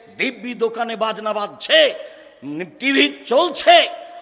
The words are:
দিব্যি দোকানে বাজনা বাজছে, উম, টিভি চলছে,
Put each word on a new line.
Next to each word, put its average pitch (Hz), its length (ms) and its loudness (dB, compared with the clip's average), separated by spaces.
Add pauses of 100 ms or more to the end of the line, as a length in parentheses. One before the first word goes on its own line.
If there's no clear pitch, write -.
(160)
দিব্যি 240 380 -4
দোকানে 226 420 -2
বাজনা 214 360 -2
বাজছে, - 600 -2 (480)
উম, 147 180 -8 (180)
টিভি 277 480 0
চলছে, 320 640 4 (340)